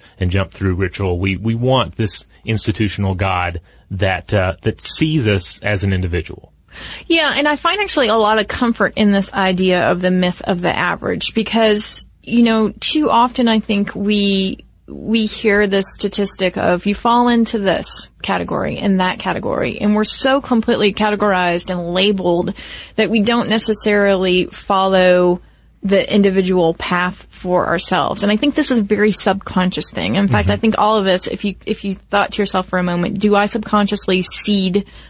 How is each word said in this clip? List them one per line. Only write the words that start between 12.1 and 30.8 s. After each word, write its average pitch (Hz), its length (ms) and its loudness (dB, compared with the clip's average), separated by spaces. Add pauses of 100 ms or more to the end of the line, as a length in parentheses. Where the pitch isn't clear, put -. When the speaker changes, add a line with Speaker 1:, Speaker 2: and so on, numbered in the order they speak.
Speaker 2:
you 240 220 2
know, 220 360 2
too - 300 0
often 240 400 2
I 220 100 4
think 202 340 -2
we, 196 720 0 (240)
we 175 400 -2
hear 208 400 2
this 196 260 0
statistic 196 640 -2
of 180 280 0
you 202 100 2
fall 240 340 2
into 233 300 2
this - 500 -4 (120)
category - 560 -4
and 190 220 2
that 185 200 -2
category, - 600 -4
and 208 160 2
we're 214 80 2
so 269 380 0
completely 220 520 0
categorized 196 760 0
and 175 240 -4
labeled 180 600 0 (440)
that 220 120 2
we 220 120 2
don't 233 280 0
necessarily 202 960 2
follow 185 960 2 (440)
the 196 300 2
individual 185 600 2
path 180 560 -4
for 180 380 -2
ourselves. 180 560 -2
And 202 80 2
I 214 60 2
think 285 180 0
this 294 160 0
is 247 60 2
a 220 60 2
very 208 300 2
subconscious - 760 -2
thing. 151 260 -4
In 202 120 2
fact, 208 200 2
Speaker 1:
Mm-hmm. - 60 2
Speaker 2:
I 202 40 -2
think 220 200 0
all 214 200 2